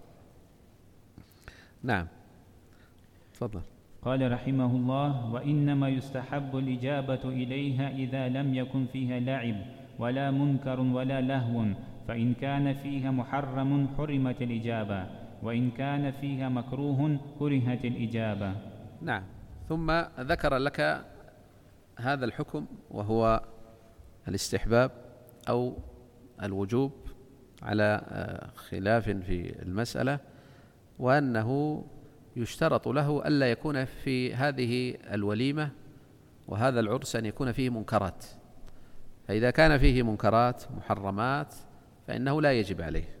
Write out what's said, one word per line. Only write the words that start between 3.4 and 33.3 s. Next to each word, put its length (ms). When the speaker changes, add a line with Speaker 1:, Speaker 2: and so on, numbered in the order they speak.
Speaker 2:
قال 300
رحمه 340
الله: 680
"وإنما 580
يستحب 680
الإجابة 680
إليها 680
إذا 400
لم 260
يكن 300
فيها 340
لعب 360
ولا 320
منكر 480
ولا 420
لهو، 440
فإن 260
كان 400
فيها 380
محرم 760
حرمت 440
الإجابة، 680
وإن 280
كان 400
فيها 380
مكروه 680
كرهت 460
الإجابة". 680
Speaker 1:
نعم، 220
ثم 220
ذكر 380
لك 480
هذا 280
الحكم، 400
وهو 520
الاستحباب 640
أو 280
الوجوب 480
على، 440
آه، 480
خلاف 540
في 520
المسألة، 580
وأنه 840
يشترط 520
له 400
ألا 240